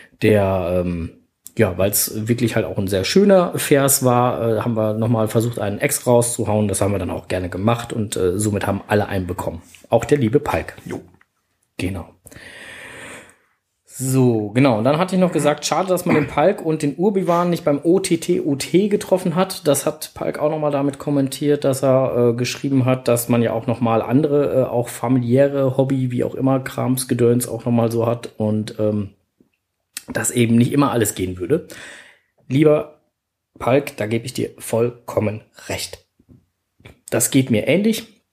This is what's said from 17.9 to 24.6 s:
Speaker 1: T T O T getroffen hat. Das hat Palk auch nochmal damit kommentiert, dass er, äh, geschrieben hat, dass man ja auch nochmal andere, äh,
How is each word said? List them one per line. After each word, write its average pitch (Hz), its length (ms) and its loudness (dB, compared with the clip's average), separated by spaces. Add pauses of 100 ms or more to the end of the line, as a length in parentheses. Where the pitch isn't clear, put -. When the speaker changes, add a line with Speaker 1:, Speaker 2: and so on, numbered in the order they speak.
Speaker 1:
T 180 180 -2
T 180 240 -2
O 147 120 -2
T 175 360 0
getroffen 185 440 0
hat. 185 340 -2
Das 139 200 2
hat - 260 -8
Palk - 240 -6
auch 151 140 -2
nochmal 151 200 -2
damit 139 280 -2
kommentiert, 143 640 -2
dass 135 180 0
er, 127 480 2
äh, 117 60 2
geschrieben 127 500 0
hat, 127 220 0
dass 120 200 2
man 120 140 2
ja 110 120 0
auch 113 120 -4
nochmal 113 380 2
andere, 143 500 2
äh, 127 120 4